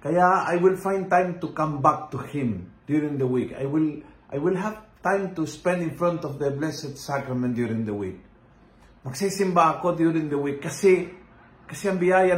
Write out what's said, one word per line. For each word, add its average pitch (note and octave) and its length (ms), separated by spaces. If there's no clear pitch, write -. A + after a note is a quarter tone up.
Kaya F3+ 480
I E3+ 80
will F#3 240
find G3 240
time F3+ 320
to C#3+ 160
come D3+ 320
back D3+ 240
to C#3 80
Him A2 560
during D3 320
the B2+ 80
week. B2 240
I C3+ 160
will, D3+ 320
I C#3 80
will F#3 160
have G#3+ 240
time F#3+ 320
to D#3+ 80
spend F3 400
in D#3+ 80
front F3 320
of C#3 160
the C#3+ 80
Blessed C#3 480
Sacrament B2+ 560
during A2+ 320
the G#2+ 80
week. G2 240
Magsisimba F3 720
ako F3 160
during D#3+ 400
the C#3+ 80
week C#3+ 240
kasi, F3+ 480
kasi - 240
ang F#3 80
biyaya F#3 380